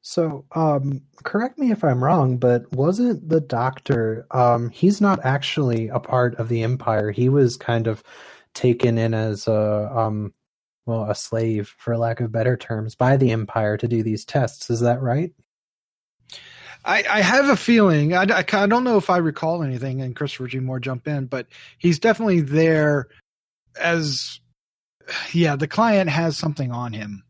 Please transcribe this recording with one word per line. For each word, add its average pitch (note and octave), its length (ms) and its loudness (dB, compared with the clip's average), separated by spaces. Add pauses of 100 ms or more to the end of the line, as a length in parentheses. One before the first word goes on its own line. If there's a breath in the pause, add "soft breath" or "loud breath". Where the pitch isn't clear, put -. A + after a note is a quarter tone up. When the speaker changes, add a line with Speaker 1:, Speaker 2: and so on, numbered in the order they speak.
Speaker 1:
So, D#3 520 -4
um, C#3+ 480 0 (220)
correct A#3+ 360 -4
me C4 100 2
if G#3 140 0
I'm B2+ 200 2
wrong, C#3 340 2
but A#2+ 380 2
wasn't F3+ 540 0
the D#3+ 100 4
Doctor, A#2+ 920 -2
um, A#2+ 400 2
he's G3+ 280 2
not G3+ 240 2
actually C3 640 0
a B2 100 -4
part B2 360 0
of A2+ 140 -6
the A#2 140 0
Empire. A2 480 0
He B2 180 2
was C3+ 260 4
kind A#2 300 -2
of A2 160 -4 (540 loud breath)
taken A#2+ 420 2
in A2+ 160 0
as A2 340 -2
a, G#2+ 480 0
um, G#2+ 380 -2 (540)
well, A2+ 220 -2
a G#2+ 40 -2
slave, A2+ 640 -4
for A#2 200 -4
lack A#2 220 -2
of A#2 120 -4
better A#2 260 0
terms, A2 380 -8
by C3 220 4
the C3 140 4
Empire G#2+ 460 -2
to A#2+ 100 -4
do A#2 140 0
these G#2+ 240 -4
tests. - 460 -4
Is A2+ 80 -2
that A#2+ 240 2
right? C#3 300 -2 (1500 loud breath)
Speaker 2:
I, A3 220 2
I G#3 120 2
have B3+ 280 4
a B3 60 6
feeling, F3 580 4
I, F#3 120 2
I, F#3 260 2
I G3+ 160 2
don't A#3+ 160 2
know A#3+ 140 2
if F#3+ 120 0
I F3+ 80 4
recall E3 460 -2
anything, C3 380 -6
and B2+ 140 -8
Christopher C#3 300 -8
G. B2+ 140 -6
Moore C3 200 -4
jump B2+ 280 -8
in, C#3+ 180 -4
but B2+ 220 -8 (320 loud breath)
he's E3+ 180 2
definitely G#3+ 440 2
there D3+ 680 2 (720 soft breath)
as, D#3+ 600 -2 (960 loud breath)
yeah, E3 220 2
the D3 120 -4
client G3+ 440 2
has D#3+ 260 -2
something C#3+ 340 -4
on A#2+ 220 -8
him. G#2 360 -12